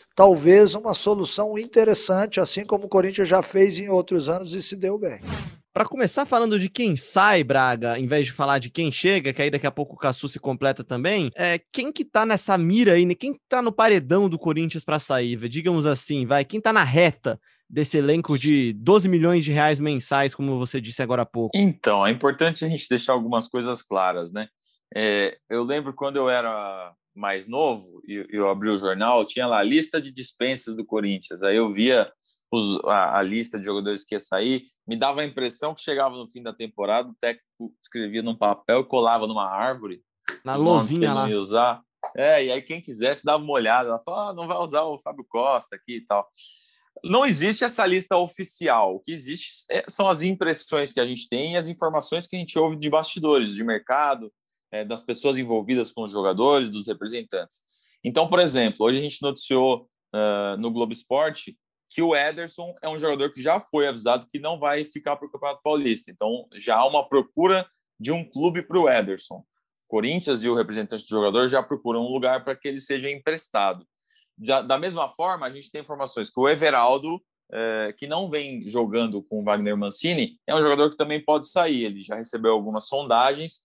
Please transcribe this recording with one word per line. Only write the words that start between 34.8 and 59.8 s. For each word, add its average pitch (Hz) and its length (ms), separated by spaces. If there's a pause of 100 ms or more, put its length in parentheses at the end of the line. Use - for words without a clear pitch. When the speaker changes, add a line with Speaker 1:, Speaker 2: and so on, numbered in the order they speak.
Speaker 3:
me 113 100
dava 139 240
a 151 40
impressão 135 500
que - 80
chegava 139 340
no 120 100
fim 123 140
da 117 100
temporada, 110 560
o 117 140
técnico 117 580
escrevia 110 440
num 113 120
papel, 110 500
colava 117 420
numa 107 200
árvore, 104 540 (420)
Speaker 2:
Na 131 120
Speaker 3:
os 143 80
nomes 156 240
que 131 80
Speaker 2:
lousinha 170 100
Speaker 3:
ele 143 80
não 135 80
Speaker 2:
lá. 135 80
Speaker 3:
ia 107 80
usar. 113 440 (360)
É, 143 280
e 127 60
aí 135 120
quem 165 180
quisesse 131 420
dava 151 200
uma 147 100
olhada, 120 360
ela 113 120
falava, 202 300
"Ah, - 20
não 170 140
vai 180 100
usar 156 240
o 156 160
Fábio 139 320
Costa 123 460
aqui 117 220
e 110 40
tal." 101 260 (760)
Não 220 200
existe 208 400
essa 233 220
lista 185 320
oficial, 156 800
o 98 40
que - 140
existe 151 560
é, - 180
são 196 220
as 160 140
impressões 160 680
que - 80
a 123 60
gente 123 240
tem 147 240
e - 20
as 170 120
informações 165 600
que - 80
a 185 40
gente 170 180
ouve 160 180
de 151 140
bastidores, 147 640
de 104 100
mercado, 117 680 (380)
é, 107 120
das 113 200
pessoas 127 340
envolvidas 117 540
com 117 100
os 104 100
jogadores, 104 600
dos 101 160
representantes. 104 720 (440)
Então, 160 240
por 175 120
exemplo, 120 480
hoje 127 100
a 139 40
gente 147 200
noticiou, 131 640 (240)